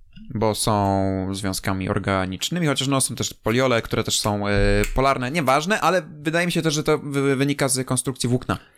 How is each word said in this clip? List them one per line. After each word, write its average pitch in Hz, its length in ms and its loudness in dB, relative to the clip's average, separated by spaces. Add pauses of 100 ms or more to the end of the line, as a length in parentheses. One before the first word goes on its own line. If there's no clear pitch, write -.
(360)
bo 107 200 2
są 98 760 0
związkami 95 580 -4
organicznymi, 98 760 -2
chociaż 135 200 0
no, 135 140 2
są 120 140 -4
też - 180 -4
poliole, 120 480 2
które 113 220 -2
też - 160 -2
są, 104 280 -2
e, 101 40 0 (440)
polarne, 131 360 2
nieważne, 156 500 2
ale 170 200 2 (200)
wydaje 160 240 0
mi 175 60 0
się 170 100 0
też, 156 120 0
że 151 100 -2
to 151 140 2
wy-, 139 380 0
wynika 139 340 0
z 127 180 -2
konstrukcji 127 420 -2
włókna. 117 280 0 (200)